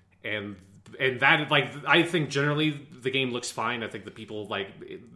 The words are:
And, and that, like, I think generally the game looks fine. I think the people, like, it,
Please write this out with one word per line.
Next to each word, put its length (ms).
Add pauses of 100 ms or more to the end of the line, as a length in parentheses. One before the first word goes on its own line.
(240)
And, 320 (420)
and 220
that, 320
like, 220 (120)
I 180
think 260
generally 580 (140)
the 100
game 220
looks 180
fine. 320
I 40
think 180
the 60
people, 360
like, 220 (180)
it, 140 (140)